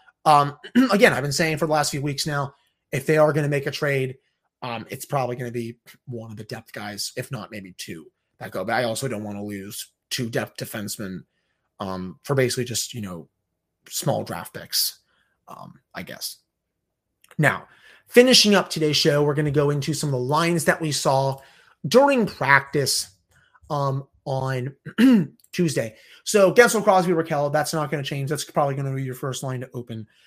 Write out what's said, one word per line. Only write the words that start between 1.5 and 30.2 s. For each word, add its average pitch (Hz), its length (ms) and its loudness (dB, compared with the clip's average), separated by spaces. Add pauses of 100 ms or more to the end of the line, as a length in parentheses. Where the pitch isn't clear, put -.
for - 100 -2
the 151 60 0
last 151 180 0
few 139 120 -6
weeks 143 240 -4
now, 143 260 -4 (400)
if 135 140 -4
they 156 100 4
are 151 160 6
gonna 147 160 0
make 143 180 -2
a 147 40 -4
trade, 135 480 -2 (440)
um, 117 280 -8
it's - 160 -12
probably 123 300 -2
gonna 123 140 -8
be 117 280 -8 (260)
one 113 260 -12
of 107 60 -14
the 110 80 -14
depth - 300 -14
guys, 104 420 -10
if 127 160 -8
not 104 180 -10
maybe 95 280 -14
two 80 340 -14 (260)
that 113 120 -12
go. 95 120 -6
But 110 120 -2
I 120 100 0
also 117 240 -4
don't 107 160 -6
wanna 101 180 -8
lose 101 480 -12 (200)
two 120 180 -6
depth 117 300 -6
defensemen, 104 640 -10 (560)
um, 92 440 -8
for 135 100 -2
basically 127 300 0
just, - 280 -8
you 120 80 -10
know, 90 260 -10 (640)
small 107 340 -4
draft 85 300 -10
picks, - 480 -6 (480)
um, - 320 -20 (140)
I 90 80 -10
guess. - 340 -12 (1000)
Now, 127 280 0 (400)
finishing 240 480 8
up 180 140 2
today's 151 280 0
show, 147 260 2
we're 147 120 2
gonna 151 160 0
go 143 200 2
into 147 240 -2
some 147 140 -4
of 139 40 -2
the 127 60 -2
lines 160 480 0
that 170 140 2
we 156 120 -2
saw 139 480 0 (480)
during 262 380 6
practice, 135 840 0 (640)
um, 139 360 -2 (200)
on 131 480 -4 (240)
<clears throat> 226 380 4 (160)
Tuesday. 139 440 -2 (280)
So 196 280 4
Guentzel, 226 320 4
Crosby, 185 280 4
Rakell, 156 400 -2
that's 147 200 0
not 151 180 -4
gonna 147 120 -4
change. 139 260 -6
That's 143 160 -4
probably 143 300 0
gonna 135 200 -4
be 135 80 -4
your 127 120 -8
first 131 280 -8
line 127 180 -6
to 127 120 -12
open 113 340 -10 (200)